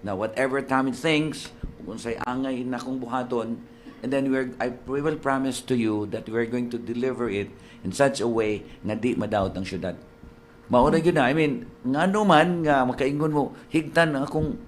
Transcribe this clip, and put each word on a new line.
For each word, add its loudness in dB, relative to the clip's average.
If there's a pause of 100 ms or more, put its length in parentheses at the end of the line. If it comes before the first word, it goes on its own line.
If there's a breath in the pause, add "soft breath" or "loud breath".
Now, -4
whatever 0
Tommy 0
thinks, -2 (240)
ug -12
unsay -6
angay -4
na -4
akong -6
buhaton, -4 (400 loud breath)
and -4
then 2
we're, 0
I, -2 (160)
we -2
will 0
promise -2
to 4
you 0
that -6
we're 0
going -2
to -4
deliver -2
it -4 (320 loud breath)
in -4
such 4
a 0
way 0 (160 loud breath)
nga -4
di 0
madaot 0
ang -4
syudad. -6 (720)
Mao 6
ra 4
gyud 4
na. 4
I 2
mean, 2 (240)
ngano 2
man 6
nga 4
makaingon 0
mo, 0 (160 loud breath)
higtan 2
ang -2
akong -2